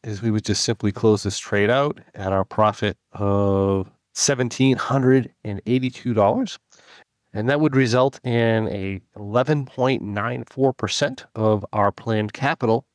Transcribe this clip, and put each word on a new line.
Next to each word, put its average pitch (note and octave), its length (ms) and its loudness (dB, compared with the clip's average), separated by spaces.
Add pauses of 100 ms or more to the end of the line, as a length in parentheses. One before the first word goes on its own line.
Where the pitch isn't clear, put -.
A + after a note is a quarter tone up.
is G#2 180 -8
we A2+ 80 0
would G#2+ 140 0
just - 180 0
simply G#2 300 -2
close G#2+ 320 2
this G2+ 140 -4
trade G#2 320 0
out C#3 280 0 (160)
at F#2+ 180 -4
our F#2+ 120 0
profit G#2+ 520 0 (160)
of G2 760 0 (240)
seventeen B2+ 640 0
hundred C3 560 2 (100)
and G2+ 240 -8
eighty-two B2 480 -2
dollars. A#2+ 440 0 (720)
And A2 160 -2
that D3 120 0
would D3+ 140 2
result C3 500 2
in A2+ 440 2
a G2 320 -6 (160)
eleven C3 500 -2
point B2+ 360 -2
nine A2+ 420 -6
four C3 280 0
percent - 600 -4
of A2 380 0
our G2+ 180 2
planned G#2+ 420 -4
capital. B2+ 520 -2 (100)